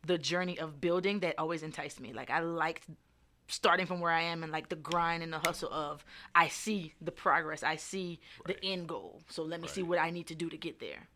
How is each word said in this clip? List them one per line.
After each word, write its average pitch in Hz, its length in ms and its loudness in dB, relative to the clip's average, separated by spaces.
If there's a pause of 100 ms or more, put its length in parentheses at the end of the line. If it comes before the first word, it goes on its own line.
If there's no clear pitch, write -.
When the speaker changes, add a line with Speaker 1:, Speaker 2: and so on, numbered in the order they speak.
Speaker 1:
the 175 120 4
journey 175 420 0
of 151 220 -6
building 180 400 4
that 180 160 0
always 160 260 -2
enticed 147 360 -8
me. 113 140 -10
Like, 120 160 -8
I 143 100 4
liked 165 460 0 (640)
starting 180 360 6
from 180 140 -2
where 170 120 2
I 165 120 6
am 165 200 -2
and, 160 80 -6
like, 156 180 -4
the 180 60 -2
grind 165 480 2
and 165 80 -4
the 160 80 -2
hustle 165 320 -2
of, 147 320 -4 (320)
I 170 140 10
see 190 520 -4
the 160 100 -6
progress, 156 520 2
I 156 140 2
see 175 420 -6 (260)
the 185 80 -2
Speaker 2:
Right. - 100 -6
Speaker 1:
end 185 260 -4
goal. 104 400 -8
So 165 140 -6
let 165 180 -4
me 165 60 -8
see - 140 -4
Speaker 2:
Right. 170 80 -2
Speaker 1:
what 175 100 4
I 165 100 4
need 170 180 -6
to 165 80 -10
do 165 140 -4
to 160 80 -10
get - 220 -10
there. - 360 -10